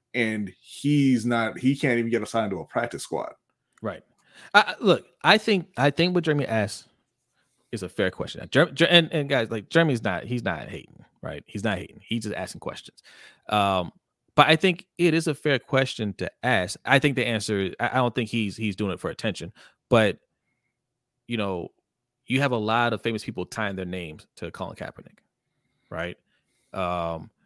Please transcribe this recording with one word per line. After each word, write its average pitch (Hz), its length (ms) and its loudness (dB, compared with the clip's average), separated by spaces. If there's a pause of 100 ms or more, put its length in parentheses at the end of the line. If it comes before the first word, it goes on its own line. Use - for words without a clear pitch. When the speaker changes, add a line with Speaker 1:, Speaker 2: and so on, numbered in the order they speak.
(140)
Speaker 1:
And 110 460 -2
he's 135 680 2
not, 113 320 0
he 135 180 2
can't 123 220 2
even 113 120 0
get 113 120 2
assigned 107 280 -2
to 90 100 -4
a 78 40 -10
practice 113 380 -4
squad. - 300 -6 (500)
Speaker 2:
Right. 101 200 -8 (520)
I, 202 60 10
I, 185 200 0
look, 190 260 2 (160)
I 190 160 6
think, 202 380 0
I 139 140 4
think 175 240 0
what 170 100 2
Jeremy 147 220 2
asked 107 400 -2 (840)
is 110 100 -6
a 90 60 -8
fair 95 220 0
question. - 400 -10
Jer-, 131 200 4
Jer-, 147 160 2
and, 170 260 4
and 143 160 -2
guys, 123 220 0
like, 107 180 -6
Jeremy's 151 340 2
not, 92 220 -2
he's 120 180 -4
not 85 260 -4
hating, - 360 -16 (180)
right? 76 240 -10
He's 101 160 -8
not 101 160 -2
hating. - 240 -14
He's 113 220 -4
just 104 100 -6
asking 95 260 -8
questions. - 420 -12 (460)
Um, 98 440 0 (420)
but 143 140 8
I 160 80 8
think 180 300 0 (100)
it 156 180 2
is 160 120 0
a 151 80 -2
fair 139 240 0
question 120 560 -2
to 87 160 -6 (120)
ask. 104 420 0
I 135 140 4
think 135 180 2
the 120 100 0
answer, 104 520 -2
I, 117 100 0
I - 60 -4
don't 123 200 0
think 117 160 -4
he's, 107 260 -2
he's 107 200 -4
doing 101 160 -2
it 82 80 -8
for 82 100 -6
attention, 87 420 -8 (380)
but, 110 280 4 (1080)
you 120 100 -6
know, 98 320 -4 (580)
you 131 140 0
have 139 120 2
a 120 60 0
lot 113 340 0
of 107 100 -4
famous 113 220 -2
people - 220 -8
tying 101 300 -6
their 92 80 -6
names 87 420 -10 (100)
to 82 140 -10
Colin 90 260 -12
Kaepernick, - 420 -16 (720)
right? 85 260 -8 (560)
Um, 87 580 -4 (160)